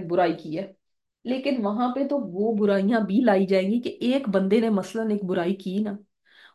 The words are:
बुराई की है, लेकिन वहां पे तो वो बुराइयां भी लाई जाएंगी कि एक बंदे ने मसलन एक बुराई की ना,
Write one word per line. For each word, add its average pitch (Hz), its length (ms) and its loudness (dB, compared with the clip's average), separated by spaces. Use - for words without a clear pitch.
बुराई 170 260 2
की 160 220 -10
है, 190 220 -10
लेकिन 262 380 -2
वहां 220 320 0
पे 277 100 -2
तो 285 140 0
वो 202 340 -2
बुराइयां 202 520 2
भी 196 160 2
लाई 196 260 4
जाएंगी 190 340 2
कि - 220 -6
एक 262 260 0
बंदे 196 320 2
ने 226 100 2
मसलन 214 420 -2
एक 208 120 -2
बुराई 180 280 -2
की 190 280 -6
ना, 202 180 -6